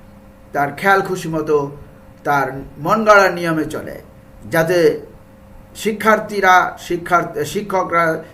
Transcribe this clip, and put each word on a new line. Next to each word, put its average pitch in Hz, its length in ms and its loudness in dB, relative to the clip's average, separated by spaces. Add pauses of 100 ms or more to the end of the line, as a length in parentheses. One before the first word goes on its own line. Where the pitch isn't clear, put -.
(540)
তার 143 240 -2
খেয়াল 196 240 2
খুশি 165 280 -6
মতো 151 420 -2 (520)
তার 139 380 -2 (160)
মন 202 280 0
গড়া 202 240 8
নিয়মে 170 360 -2
চলে, 110 360 -10 (500)
যাতে 165 480 2 (760)
শিক্ষার্থীরা, 202 1040 2
শিক্ষার্থ-, 170 640 -4
শিক্ষকরা 170 800 -2 (100)